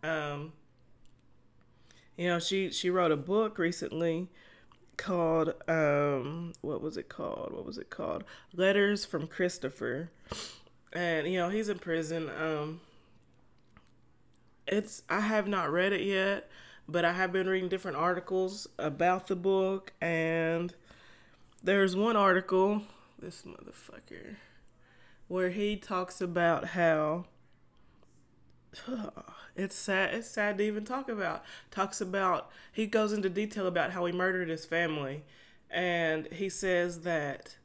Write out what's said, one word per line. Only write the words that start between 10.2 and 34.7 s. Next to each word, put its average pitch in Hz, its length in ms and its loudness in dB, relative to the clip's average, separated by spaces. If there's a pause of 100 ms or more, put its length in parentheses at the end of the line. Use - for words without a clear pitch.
And, 165 340 0
you 185 120 0
know, 175 100 2
he's 208 200 0
in 190 100 -4
prison. 165 520 -2
Um, 156 500 -4 (1900)
it's, - 420 -2
I 190 120 0
have 214 260 2
not 185 240 0
read 180 220 4
it 190 100 0
yet, 196 460 0 (400)
but 170 160 2
I 170 80 4
have 180 200 0
been 185 160 2
reading 185 200 0
different 185 280 -2
articles 185 720 0 (120)
about 175 480 2
the 190 100 0
book, 190 640 0
and 165 720 0 (880)
there's 190 340 4
one 220 200 4
article, 190 680 6 (360)
this - 240 -14
motherfucker, - 960 -16 (920)
where 180 220 0
he 208 260 0
talks 185 440 -6
about 170 480 2
how, 165 580 2 (1600)
<sighs> - 0 - (680)
it's 294 180 -4
sad, 190 400 2
it's 226 160 -4
sad 208 280 0
to 208 60 2
even 214 200 -2
talk 262 240 -6
about, 196 360 -4 (260)
talks 196 300 -2
about, 185 500 0 (220)
he 220 140 -2
goes 214 260 2
into 202 160 0
detail 208 380 -2
about 175 260 0
how 180 120 -2
he 175 80 0
murdered 180 360 0
his 160 160 -6
family, 151 600 -2 (460)